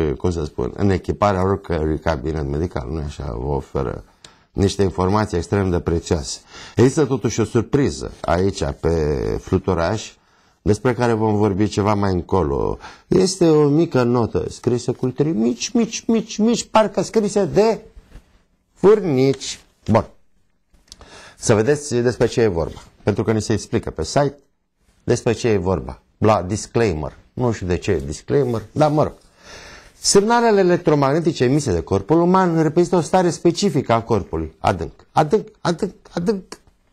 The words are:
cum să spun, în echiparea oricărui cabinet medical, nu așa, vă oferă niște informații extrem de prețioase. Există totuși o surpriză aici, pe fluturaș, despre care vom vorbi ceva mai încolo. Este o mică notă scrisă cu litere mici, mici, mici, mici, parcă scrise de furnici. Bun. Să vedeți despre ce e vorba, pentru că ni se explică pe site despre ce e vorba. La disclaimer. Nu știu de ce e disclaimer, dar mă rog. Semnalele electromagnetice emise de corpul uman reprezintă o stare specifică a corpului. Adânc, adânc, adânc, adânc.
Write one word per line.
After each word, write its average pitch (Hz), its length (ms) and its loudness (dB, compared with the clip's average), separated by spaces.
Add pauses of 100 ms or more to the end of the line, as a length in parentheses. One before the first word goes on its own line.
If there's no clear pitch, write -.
(180)
cum 92 140 -2
să 82 120 -4
spun, 69 320 -6
în 101 140 0
echiparea 95 540 0
oricărui 82 560 -2
cabinet 76 500 -4
medical, 76 400 -4
nu 78 160 -6
așa, 71 340 -10
vă 69 140 -4
oferă 67 500 -6 (480)
niște 98 320 0
informații 95 540 0
extrem 95 320 -2
de 85 100 0
prețioase. 82 600 -4 (360)
Există 135 300 4
totuși 120 340 -2
o 113 40 2
surpriză 107 680 -2 (100)
aici, 92 420 -2 (160)
pe 80 120 0 (500)
fluturaș, 92 720 -2 (480)
despre 107 320 0
care 117 200 0
vom 107 220 0
vorbi 104 320 2
ceva 104 260 0
mai 101 180 0
încolo. 73 680 -2 (300)
Este 185 420 2
o 151 180 6
mică 143 360 2
notă 117 460 0
scrisă 120 420 -2
cu - 140 -6
litere 147 240 -2
mici, 226 400 -2
mici, 226 380 -2
mici, 226 300 -2
mici, 226 280 0
parcă 208 360 0
scrise 202 440 0
de 190 340 2 (960)
furnici. 147 840 2 (320)
Bun. 107 140 2 (1400)
Să - 120 2
vedeți 120 420 0
despre 120 320 0
ce 123 140 -2
e 113 60 4
vorba, 82 340 -4 (220)
pentru 107 200 0
că 104 80 0
ni 110 100 0
se 110 120 -2
explică 101 360 -4
pe 78 140 -6
site 139 340 -2 (680)
despre 120 300 0
ce 110 140 -2
e 107 100 4
vorba. 85 440 -4 (160)
La 107 240 2
disclaimer. 90 760 -4 (160)
Nu 120 180 -2
știu 95 160 -6
de 87 100 0
ce 104 140 -4
e 80 140 -2
disclaimer, 120 560 -2 (100)
dar 151 200 2
mă 151 120 2
rog. 92 100 -4 (840)
Semnalele 226 600 4
electromagnetice 160 840 2
emise 135 280 2
de 85 100 0
corpul 98 400 2
uman 175 400 4
reprezintă 165 340 2
o 180 60 4
stare 180 280 2
specifică 156 640 0
a 113 80 2
corpului. 87 580 -4
Adânc, 98 320 -2 (200)
adânc, 156 360 0 (140)
adânc, 175 320 -4 (200)
adânc. 185 300 -4 (500)